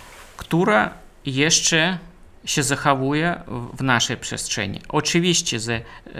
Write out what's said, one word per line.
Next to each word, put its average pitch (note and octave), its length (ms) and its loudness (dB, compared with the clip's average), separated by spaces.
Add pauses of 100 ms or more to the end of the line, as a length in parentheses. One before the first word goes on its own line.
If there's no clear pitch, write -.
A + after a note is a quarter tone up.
(360)
która G#3 540 2 (360)
jeszcze D#3+ 720 2 (460)
się - 180 0
zachowuje C#3 840 2
w, B2 300 -10
w C3 60 -6
naszej B2 340 2
przestrzeni. - 720 -6
Oczywiście, E3 720 0
że, A#2 200 -4 (400)